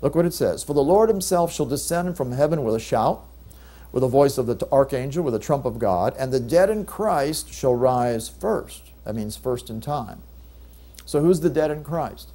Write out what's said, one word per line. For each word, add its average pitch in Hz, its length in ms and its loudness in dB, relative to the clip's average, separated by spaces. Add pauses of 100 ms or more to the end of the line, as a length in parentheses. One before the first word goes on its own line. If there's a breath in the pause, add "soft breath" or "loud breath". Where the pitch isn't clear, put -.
Look 143 120 0
what 170 120 4
it 170 80 0
says. 160 280 0
"For - 120 -6
the 143 100 4
Lord 196 240 6
himself 180 460 0
shall 147 140 -2
descend 170 500 -4
from 127 160 -4
heaven 147 320 2
with 110 100 2
a 113 40 0
shout, 123 420 0 (720 loud breath)
with 127 80 0
the 131 60 2
voice 139 300 4
of 123 100 0
the 117 80 0
t-, - 160 -6
archangel, 139 520 2
with 131 100 0
the 110 60 0
trump 139 240 -2
of 117 160 -4
God, 98 400 2
and 131 140 -2
the 135 60 2
dead 175 300 2
in 214 140 -2
Christ 156 720 -2
shall 131 200 0
rise 123 540 2
first." - 540 -6 (240)
That 107 100 -6
means 107 220 -6
first 123 320 -6
in 110 100 -8
time. 127 400 -8 (880 loud breath)
So 147 160 0
who's 170 180 4
the 165 100 2
dead 151 220 0
in 151 120 -8
Christ? 143 520 -6